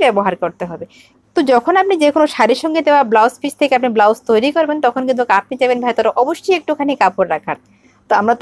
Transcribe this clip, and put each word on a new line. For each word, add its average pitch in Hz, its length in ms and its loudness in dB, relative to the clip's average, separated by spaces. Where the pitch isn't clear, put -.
ব্যবহার 196 380 0
করতে 175 280 -6
হবে। 165 140 -14
তো 370 40 2
যখন 247 300 2
আপনি 392 200 -2
যে 294 120 4
কোনো 302 200 2
শাড়ির 240 300 0
সঙ্গে 320 220 -2
দেওয়া 294 240 4
ব্লাউজ 220 320 2
পিস 285 180 -6
থেকে 285 180 0
আপনি 247 180 -2
ব্লাউজ 220 220 2
তৈরি 226 260 2
করবেন 302 300 0
তখন 247 220 -2
কিন্তু 254 140 0
আপনি - 200 -8
চাইবেন 247 260 0
ভেতরে 226 220 0
অবশ্যই 330 360 -2
একটুখানি 294 340 -4
কাপড় 190 320 0
রাখার। 151 220 -6
তো - 120 -2
আমরা 220 220 0